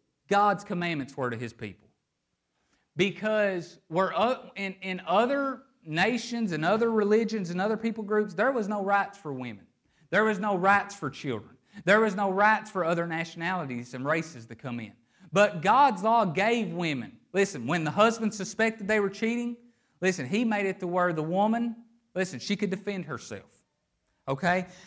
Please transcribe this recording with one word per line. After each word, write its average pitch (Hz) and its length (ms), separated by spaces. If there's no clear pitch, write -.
God's 202 360
commandments 170 500
were 131 140
to 120 80
his 117 160
people. - 360
Because 196 840
we're, 175 240
uh, 220 220
in, 190 240
in 185 260
other 254 580
nations 220 680
and 156 120
other 220 260
religions 214 600
and 175 100
other 214 160
people 226 260
groups, 208 300
there 214 200
was 226 140
no 208 160
rights 196 360
for 151 120
women. 123 360
There 202 160
was 214 140
no 208 180
rights 190 380
for 143 160
children. 120 440
There 202 160
was 220 140
no 196 160
rights 208 400
for 185 120
other 170 240
nationalities 165 840
and 131 140
races 156 400
to 117 80
come 120 260
in. 104 120
But 202 280
God's 214 420
law 226 220
gave 196 480
women, 151 460
listen, 185 320
when 165 180
the 151 60
husband 220 420
suspected 220 560
they 214 120
were 196 100
cheating, 240 480
listen, 180 260
he 208 180
made 208 220
it 190 140
to 185 60
where 180 260
the 156 100
woman, 220 520
listen, 185 240
she 202 180
could 202 140
defend 185 360
herself. 113 580
Okay? 175 380